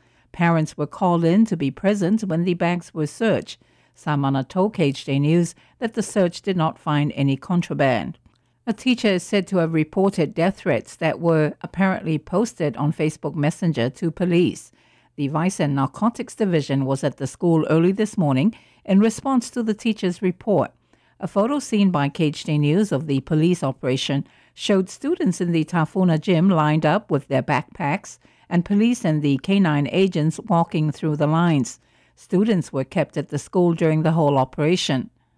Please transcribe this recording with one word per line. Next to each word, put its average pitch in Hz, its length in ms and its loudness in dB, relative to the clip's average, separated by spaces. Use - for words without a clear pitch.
Parents 170 440 0
were 147 120 -4
called 170 360 0
in 185 220 4
to 196 100 -2
be 147 140 -2
present 202 540 0
when 175 180 -2
the 180 120 0
bags 175 380 -2
were 156 140 -4
searched. - 560 -2
Samana 139 480 -2
told 190 320 -2
K 165 120 0
H 135 180 -2
J 139 160 -2
News 165 340 2
that 226 160 -6
the 220 80 -2
search 180 400 -2
did 190 140 -2
not 160 240 -2
find 147 340 0
any 139 220 0
contraband. 135 840 -2
A 233 60 -2
teacher 240 360 0
is 185 140 2
said 196 240 0
to 190 120 -2
have 165 140 2
reported 170 600 0
death 180 220 0
threats - 400 -4
that 160 240 -2
were 160 420 2
apparently 170 560 -2
posted 175 580 -2
on 147 160 0
Facebook 151 440 -4
Messenger 147 540 0
to 170 200 -4
police. 175 640 0
The 143 140 -4
Vice 165 320 -2
and 143 160 0
Narcotics - 580 -2
Division 147 520 0
was 135 180 -2
at - 140 -4
the 180 100 -4
school 165 420 2
early 165 220 4
this 202 260 -4
morning 151 340 2
in 190 140 4
response 233 520 2
to 240 120 -4
the 220 120 -2
teacher's 208 480 -4
report. 180 500 0
A 170 80 -8
photo 254 320 0
seen 202 320 2
by 143 160 0
K 160 160 -2
H 151 200 -2
J 151 140 0
News 156 320 2
of 151 160 -2
the 139 140 0
police 165 420 0
operation 135 640 -2
showed 190 300 0
students 285 500 -2
in 175 140 -2
the 160 140 0
Tafuna 170 520 0
gym 175 300 2
lined 156 380 2
up 175 240 0
with 143 180 -2
their 131 140 0
backpacks 151 760 -4
and 175 160 0
police 226 400 0
and 156 160 0
the 143 220 2
K 196 180 0
nine 147 300 2
agents 170 580 0
walking 165 420 0
through 151 260 -4
the 147 100 0
lines. 160 520 0
Students 202 580 0
were 135 120 -4
kept - 340 -4
at 143 100 -6
the 147 100 -6
school 175 360 0
during 160 280 2
the 156 100 2
whole 147 260 2
operation. 147 720 -2